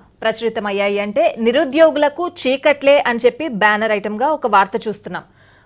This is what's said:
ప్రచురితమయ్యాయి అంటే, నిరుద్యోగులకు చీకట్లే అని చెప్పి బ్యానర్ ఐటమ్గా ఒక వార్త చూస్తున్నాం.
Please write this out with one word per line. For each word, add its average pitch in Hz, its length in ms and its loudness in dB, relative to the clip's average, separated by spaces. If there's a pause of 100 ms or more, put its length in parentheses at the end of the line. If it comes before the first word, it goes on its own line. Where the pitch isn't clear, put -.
(220)
ప్రచురితమయ్యాయి 208 760 -2
అంటే, 208 400 0
నిరుద్యోగులకు 294 880 2
చీకట్లే 285 800 2
అని 233 180 -2
చెప్పి 233 220 0
బ్యానర్ 214 440 0
ఐటమ్గా 214 360 -2
ఒక 294 200 -2
వార్త 202 400 0
చూస్తున్నాం. 185 360 -10 (420)